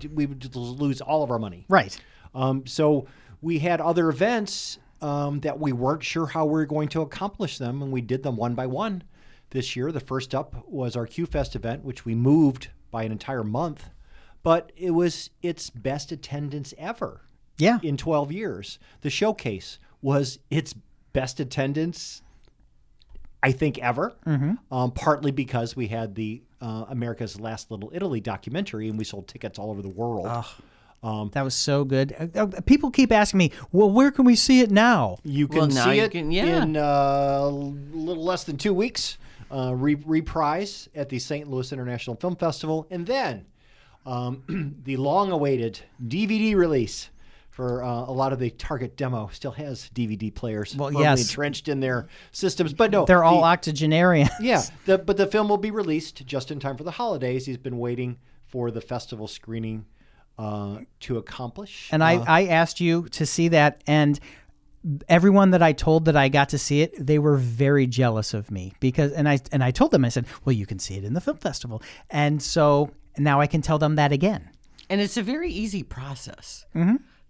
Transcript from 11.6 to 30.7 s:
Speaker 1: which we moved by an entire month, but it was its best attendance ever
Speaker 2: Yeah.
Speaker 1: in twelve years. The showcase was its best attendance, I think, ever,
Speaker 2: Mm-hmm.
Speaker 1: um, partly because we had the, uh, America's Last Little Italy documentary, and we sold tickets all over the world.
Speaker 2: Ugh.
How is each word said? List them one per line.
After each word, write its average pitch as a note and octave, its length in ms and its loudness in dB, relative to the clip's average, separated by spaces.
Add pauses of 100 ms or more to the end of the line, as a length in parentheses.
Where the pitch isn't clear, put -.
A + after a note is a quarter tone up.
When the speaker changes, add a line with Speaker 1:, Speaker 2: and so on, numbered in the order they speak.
Speaker 1:
which - 220 -12
we A2+ 100 -4
moved C3+ 540 4 (220)
by A2+ 120 -4
an A2+ 80 -4
entire A#2 320 -6
month, C#3 460 -6 (540)
but E3 340 2
it F3+ 140 -2
was E3+ 380 0 (120)
its E3+ 280 -6
best C3+ 420 -6
attendance C#3+ 680 -8
ever F#3 440 -10 (360)
Speaker 2:
Yeah. G#3+ 260 4
Speaker 1:
in C#3+ 140 -2
twelve D3 340 -2
years. D#3 480 -10 (220)
The D3 80 -4
showcase C3+ 680 -4 (220)
was C3+ 380 0 (100)
its D#3 240 -2 (400)
best C3 260 -4
attendance, C#3+ 840 -4 (1200)
I C3+ 80 4
think, C#3 280 -2
ever, B2 340 -2 (120)
Speaker 2:
Mm-hmm. D3+ 280 0 (200)
Speaker 1:
um, B2+ 180 0
partly D3 400 0
because B2 440 -4
we B2 120 -6
had A2 280 -8
the, A2 260 -8 (200)
uh, A2+ 280 -10
America's A#2 500 -8
Last A2 320 -12
Little G#2 220 -12
Italy E3+ 260 -4
documentary, A2 680 -6
and G#2+ 80 -6
we A2 60 -6
sold G2+ 240 -12
tickets - 320 -14
all G#2 100 -8
over G2+ 120 -8
the G2 80 -10
world. A2+ 380 -4
Speaker 2:
Ugh. A#2+ 180 -6 (580)